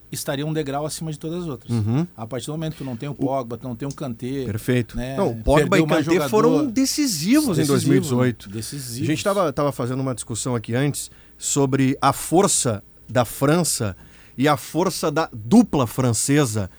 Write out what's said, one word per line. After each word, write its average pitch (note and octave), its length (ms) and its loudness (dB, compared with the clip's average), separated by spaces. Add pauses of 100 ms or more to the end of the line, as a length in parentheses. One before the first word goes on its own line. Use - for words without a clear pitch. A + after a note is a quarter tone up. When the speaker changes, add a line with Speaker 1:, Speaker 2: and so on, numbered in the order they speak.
(120)
Speaker 1:
estaria C#3+ 340 -6
um D#3 60 -4
degrau D3+ 340 -4
acima D#3+ 240 -8
de D3+ 80 -8
todas E3+ 260 -8
as E3+ 60 -8
outras. A#2+ 220 -10
Speaker 2:
Uhum. A#2 340 0 (120)
Speaker 1:
A A2+ 100 -12
partir A#2+ 200 -8
do D3 40 -8
momento D#3+ 220 -6
que - 60 -18
tu D#3+ 40 -10
não B2+ 140 -8
tem C3 100 -10
o C#3+ 80 -8
Pogba, C3 420 -4
tu A#2+ 80 -16
não B2+ 120 -8
tem C#3 100 -8
o C#3+ 80 -8
Kanté, C3 480 -8
Speaker 2:
Perfeito. A#2 540 -2
Speaker 1:
né? B2+ 180 -6
Speaker 2:
Não, F#3 140 0
o A#2 120 -2
Pogba D3 280 4
Speaker 1:
Perdeu F3+ 160 4
Speaker 2:
e D3+ 40 -2
Speaker 1:
mais D3 160 2
Speaker 2:
Kanté E3+ 100 2
Speaker 1:
jogador. D3+ 140 0
Speaker 2:
foram A#3+ 380 4
decisivos B3 920 2
em D#3+ 40 4
Speaker 1:
Decisivo, D3+ 100 2
Speaker 2:
dois B2 140 4
mil C3+ 120 6
e - 40 6
dezoito. B2+ 480 0
Speaker 1:
decisivos. A#2+ 580 -8
Speaker 2:
A D3 40 0
gente D#3 120 -2
tava, G3 300 2
tava C#3+ 180 0
fazendo C3 300 -4
uma C3 120 -2
discussão B2 400 -6
aqui A2+ 220 -2
antes C#3 340 -2 (280)
sobre C3+ 640 2
a C3 100 4
força D#3+ 720 0 (260)
da A#2+ 140 2
França C#3 720 0 (420)
e C3+ 120 2
a D3 80 2
força F3 520 -2
da D3+ 220 -2
dupla B2+ 560 4
francesa, A#2+ 920 0